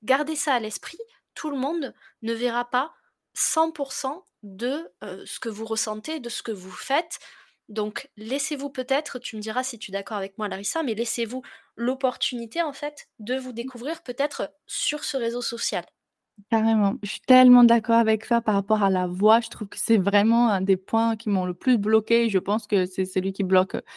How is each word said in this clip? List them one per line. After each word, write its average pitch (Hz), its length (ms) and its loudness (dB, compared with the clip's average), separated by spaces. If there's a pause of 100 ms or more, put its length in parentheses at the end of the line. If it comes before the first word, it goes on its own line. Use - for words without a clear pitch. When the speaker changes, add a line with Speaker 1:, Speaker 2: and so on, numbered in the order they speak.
Speaker 1:
gardez 277 320 2
ça - 200 0
à 240 40 0
l'esprit, - 380 -8 (380)
tout 302 140 -6
le 285 80 -4
monde 277 360 -4 (280)
ne 226 120 -4
verra 240 360 -2
pas 269 240 -2 (400)
cent - 380 0
pour 277 220 -6
cent 311 320 -6 (180)
de, 240 480 -6 (120)
heu, 196 220 -12
ce - 140 -12
que 233 100 -8
vous 214 160 -8
ressentez, 220 540 -4
de 233 100 -10
ce - 140 -8
que 226 80 -6
vous 190 200 -10
faites. - 480 -4 (500)
Donc 208 480 -6
laissez-vous 269 520 -6
peut-être, 269 500 -4
tu - 180 -10
me 214 40 -6
diras 220 220 -4
si 233 160 -10
tu - 120 -12
es - 20 -4
d'accord 196 240 -6
avec 196 200 -8
moi, 214 120 -4
Larissa, 202 340 -4
mais 247 120 -2
laissez-vous 233 460 -4 (340)
l'opportunité, 247 840 -4
en 302 120 -4
fait, 294 340 -10 (120)
de 226 160 -6
vous 254 180 -6
découvrir 254 500 -8
peut-être 254 500 -4 (140)
sur - 360 -6
ce - 140 -4
réseau 233 240 -2
social. 220 440 -4 (680)
Speaker 2:
Carrément. 220 500 4
Je 202 100 -6
suis - 100 -12
tellement 254 420 10
d'accord 226 320 6
avec 220 320 2
toi 233 140 2
par 208 140 0
rapport 202 280 2
à 196 60 4
la 185 180 0
voix. 202 320 4
Je 233 100 -6
trouve - 200 -10
que - 100 -14
c'est 226 180 4
vraiment 208 520 4
un 196 120 2
des 190 160 4
points 226 380 0
qui 214 140 -6
m'ont 190 160 2
le 180 80 -2
plus 247 240 2
bloquée. 220 520 2
Je 196 100 2
pense 208 280 -2
que 185 180 2
c'est 185 200 -2
celui 185 260 -2
qui 190 120 -4
bloque, 190 320 4
heu, - 60 -6 (160)